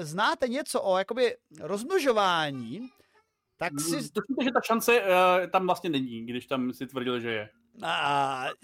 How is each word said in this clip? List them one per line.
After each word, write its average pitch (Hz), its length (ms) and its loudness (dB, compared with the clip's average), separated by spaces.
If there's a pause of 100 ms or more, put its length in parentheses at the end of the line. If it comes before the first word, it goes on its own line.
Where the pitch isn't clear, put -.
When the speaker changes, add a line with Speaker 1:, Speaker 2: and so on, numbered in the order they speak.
Speaker 1:
znáte 214 480 -2
něco 254 340 -4
o 190 160 2
jakoby 226 380 0 (240)
rozmnožování, 196 1300 0 (680)
tak 147 240 -4
si 165 160 -2
Speaker 2:
Hmm, 240 120 -6
to, 247 360 -4
že 262 60 0
ta 247 100 2
šance, 226 420 2
eh, 180 460 4
tam 185 180 2
vlastně 180 240 0
není, 123 360 -4
když 120 200 -6
tam 127 260 -2
si 127 140 -8
tvrdil, 123 340 -2
že 117 100 -4
je. 107 200 -4 (320)
Speaker 1:
A, 143 640 0 (180)